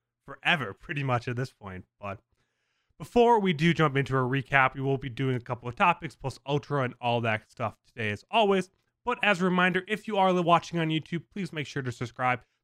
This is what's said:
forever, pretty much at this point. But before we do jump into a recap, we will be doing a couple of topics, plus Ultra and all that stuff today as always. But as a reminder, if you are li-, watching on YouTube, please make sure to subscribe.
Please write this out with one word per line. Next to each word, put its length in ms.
forever, 480
pretty 280
much 240
at 100
this 160
point. 340
But 220
before 420
we 140
do 180
jump 240
into 200
a 40
recap, 540
we 80
will 160
be 100
doing 280
a 40
couple 280
of 80
topics, 400
plus 280
Ultra 380
and 180
all 220
that 280
stuff 360
today 240
as 200
always. 380
But 180
as 180
a 40
reminder, 440
if 180
you 100
are 160
li-, 100
watching 360
on 100
YouTube, 440
please 200
make 140
sure 160
to 80
subscribe. 520